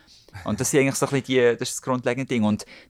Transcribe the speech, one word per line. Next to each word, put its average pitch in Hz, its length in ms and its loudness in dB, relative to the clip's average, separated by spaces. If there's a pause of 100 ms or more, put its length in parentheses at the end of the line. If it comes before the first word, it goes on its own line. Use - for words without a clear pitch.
(460)
Und 107 140 -4
das 127 100 -2
sind 147 120 4
eigentlich 135 140 2
so 139 120 0
ein - 20 -8
bisschen 135 160 -2
die, 120 320 4
das 127 120 -6
ist - 80 -8
das - 40 -10
grundlegende 127 460 -4
Ding. 120 160 0
Und 104 200 2 (260)